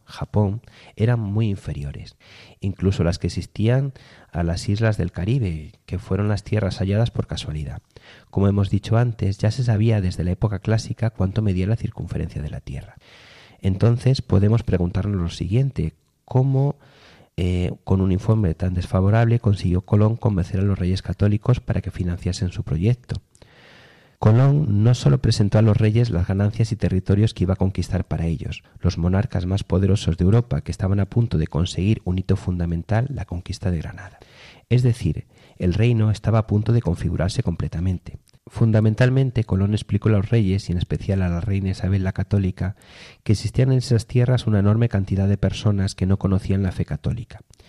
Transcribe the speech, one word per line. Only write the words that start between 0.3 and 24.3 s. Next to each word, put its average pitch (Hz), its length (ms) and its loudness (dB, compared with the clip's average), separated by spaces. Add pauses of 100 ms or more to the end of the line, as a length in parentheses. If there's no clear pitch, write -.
eran 120 240 2
muy 107 300 0
inferiores, 71 680 -10 (440)
incluso 95 440 0
las 85 140 0
que - 80 -4
existían 120 640 -2 (400)
a 87 100 -4
las 85 280 -2
islas 107 260 0
del 87 160 -2
Caribe, 90 600 -4 (120)
que 90 140 -8
fueron 98 300 -2
las 104 140 -2
tierras 98 360 -2
halladas 101 320 0
por - 160 -4
casualidad. 76 560 -8 (480)
Como 98 180 2
hemos 98 220 2
dicho 107 260 0
antes, 110 400 0
ya 107 140 0
se 127 120 -2
sabía 110 380 2
desde 90 240 -2
la 90 80 0
época 101 260 -2
clásica 110 520 -2
cuánto 98 320 -2
medía 92 240 0
la 117 100 0
circunferencia - 640 -8
de 73 100 -6
la - 100 -10
Tierra. - 360 -14 (640)
Entonces 117 640 2
podemos 104 400 2
preguntarnos 92 580 -2
lo 85 80 -2
siguiente, 95 640 -2 (320)
¿cómo, 135 520 0 (640)
eh, 90 300 0 (140)
con 95 160 2
un 95 100 2
informe 98 440 2
tan 90 200 -2
desfavorable, 104 640 2
consiguió 90 440 0
Colón 107 340 2
convencer 95 420 -2
a 95 60 0
los 98 120 0
reyes 92 260 -2
católicos 104 580 0
para 95 200 -4
que - 120 -8
financiasen 87 580 -4
su - 140 -8
proyecto? - 580 -2 (960)
Colón 117 640 4